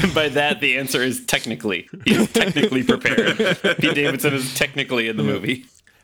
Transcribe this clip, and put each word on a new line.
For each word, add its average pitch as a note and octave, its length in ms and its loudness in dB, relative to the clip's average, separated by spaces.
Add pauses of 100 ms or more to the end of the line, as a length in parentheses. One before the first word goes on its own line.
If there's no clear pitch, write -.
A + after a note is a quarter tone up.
and F3+ 120 2
by D3+ 160 2
that, C#3+ 320 0
the C3 160 2
answer C3 240 -2
is B2+ 240 -2
technically. A2 640 -4 (160)
He's G#3 260 2
technically E3 520 2
prepared. D3 540 2
<laughs> F#3+ 420 0
Pete D#3 160 2
Davidson D3 380 0
is C3 200 -4
technically C3 540 -2
in A2 100 -4
the C#3+ 60 0
movie. G#2+ 420 -2 (380)